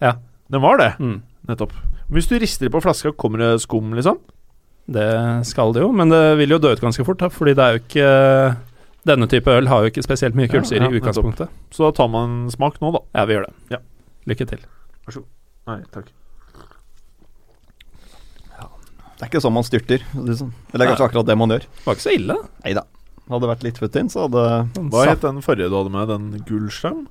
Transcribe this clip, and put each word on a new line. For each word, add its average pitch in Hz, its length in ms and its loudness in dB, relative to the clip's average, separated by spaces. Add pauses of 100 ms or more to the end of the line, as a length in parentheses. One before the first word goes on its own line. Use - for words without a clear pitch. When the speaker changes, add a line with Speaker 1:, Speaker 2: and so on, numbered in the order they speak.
Speaker 1:
Ja. 123 140 2 (360)
Speaker 2:
Den 135 100 0
var 214 160 6
det? 117 220 4
Speaker 1:
Mm. 113 220 -6 (260)
Speaker 2:
Nettopp. 113 260 -6 (380)
Hvis 160 160 4
du 240 100 2
rister 160 320 -2
på 156 140 0
flaska, 160 340 0
kommer 110 220 -2
det 117 120 2 (100)
skum, 110 340 -4
liksom? 165 240 2 (680)
Speaker 1:
Det 117 580 0
skal 117 280 0
det 117 80 0
jo, 208 100 2
men 180 180 4
det 156 280 6
vil 143 120 2
jo 160 100 4
dø 143 140 4
ut - 80 -2
ganske 120 240 -2
fort, 180 140 -2
da, 180 100 0
fordi 147 260 2
det 135 80 4
er 117 140 4
jo 117 40 -6
ikke, 139 280 2 (960)
denne 131 240 4
type - 200 2
øl 127 180 4
har 123 180 4
jo 113 40 2
ikke 117 140 -6
spesielt 127 320 -2
mye 131 140 2
Speaker 2:
Ja, 117 40 -8
Speaker 1:
kullsyre 117 280 0
Speaker 2:
ja, 127 40 2
Speaker 1:
i 131 40 0
Speaker 2:
nettopp. 120 120 0
Speaker 1:
utgangspunktet. 113 480 -2 (220)
Speaker 2:
Så 156 160 0
da 156 80 2
tar 123 140 2
man 117 200 -2
en 120 220 -6
smak 139 300 -4
nå, 156 120 -2
da. - 60 -2 (160)
Speaker 1:
Ja, 107 100 0
vi 107 120 0
gjør 98 100 -4
det. - 60 -20 (160)
Speaker 2:
Ja. 120 80 -8 (500)
Speaker 1:
Lykke 123 200 -4
til. - 120 -10 (480)
Speaker 2:
Vær 113 80 -16
så 139 80 -16
god. - 80 -20 (360)
Nei, 110 120 -10 (120)
takk. - 200 -18 (3000)
Speaker 3:
Det 117 60 -12
er - 20 -14
ikke 156 140 0
sånn 117 100 2
man 120 140 0
styrter, 127 420 -2
for 135 120 -10
å 127 40 -8
si 117 60 -2
det 117 80 -4
sånn. 123 140 -10 (200)
Eller 123 140 2
Speaker 1:
Nei. 131 80 2
Speaker 3:
kanskje 135 140 2
akkurat 117 200 0
det 110 80 4
man 110 160 2
gjør. 120 140 -4
Speaker 1:
Det - 180 -14
var 117 120 -2
ikke - 100 -6
så 403 80 2
ille. 302 220 -2 (280)
Speaker 3:
Neida. - 180 -4 (460)
Hadde 123 160 -4
det 117 60 0
vært 120 160 -8
litt 117 100 -8
futt 113 240 -4
inn, 247 80 -2
så - 160 -4
hadde 120 200 2 (280)
Speaker 1:
Sånn 170 160 -6
Speaker 2:
Hva 127 160 2
Speaker 1:
saft. 151 80 4
Speaker 2:
het 156 160 -2
den 139 160 -10
forrige 95 240 0
du 98 80 -2
hadde 98 160 -4
med, 101 160 -4
den 104 380 -8
Gullstam? 113 640 -6